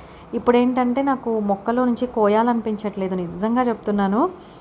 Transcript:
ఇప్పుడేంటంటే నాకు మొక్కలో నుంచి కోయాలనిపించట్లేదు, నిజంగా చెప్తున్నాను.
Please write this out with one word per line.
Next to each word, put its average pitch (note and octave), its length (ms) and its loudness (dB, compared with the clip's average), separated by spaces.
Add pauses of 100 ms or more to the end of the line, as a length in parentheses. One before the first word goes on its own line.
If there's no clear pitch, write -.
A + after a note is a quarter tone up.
(340)
ఇప్పుడేంటంటే B3 680 2
నాకు B3+ 380 0
మొక్కలో G#3+ 460 0
నుంచి A#3+ 220 0
కోయాలనిపించట్లేదు, G#3+ 1080 0
నిజంగా F#3 460 -2
చెప్తున్నాను. G#3+ 680 0 (320)